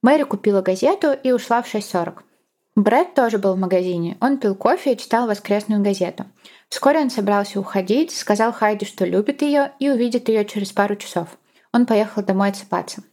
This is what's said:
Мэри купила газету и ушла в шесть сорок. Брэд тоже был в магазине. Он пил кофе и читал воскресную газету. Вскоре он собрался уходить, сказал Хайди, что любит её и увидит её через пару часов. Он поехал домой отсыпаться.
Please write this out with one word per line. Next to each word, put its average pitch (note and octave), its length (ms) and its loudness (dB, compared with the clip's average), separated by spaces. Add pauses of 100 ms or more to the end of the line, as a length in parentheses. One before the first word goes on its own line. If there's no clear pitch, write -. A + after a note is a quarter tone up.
Мэри C#4+ 200 4
купила G3+ 400 0
газету C#4 500 0
и C4 200 0
ушла A#3+ 300 0
в A#3+ 60 -10
шесть G#3 220 -6
сорок. E3+ 320 -4 (540)
Брэд A3+ 380 2
тоже A3+ 240 2
был G3 160 0
в F#3 40 -4
магазине. F3+ 640 -2
Он C4+ 180 0
пил G3+ 180 0
кофе C4+ 380 2
и - 20 -6
читал A#3 320 0
воскресную G#3 520 -2
газету. G3 440 -2 (440)
Вскоре D4 300 2
он C#4 120 0
собрался G3+ 500 -2
уходить, G3+ 500 0
сказал A3 420 0
Хайди, G#3+ 320 0
что - 200 -4
любит G3+ 380 0
её C#4+ 360 2
и C#4 120 0
увидит A#3+ 380 0
её A3 140 2
через G#3 300 -6
пару G3+ 240 0
часов. E3+ 320 -8 (440)
Он A#3+ 140 4
поехал G#3 360 0
домой G3 260 0
отсыпаться. G3 640 -6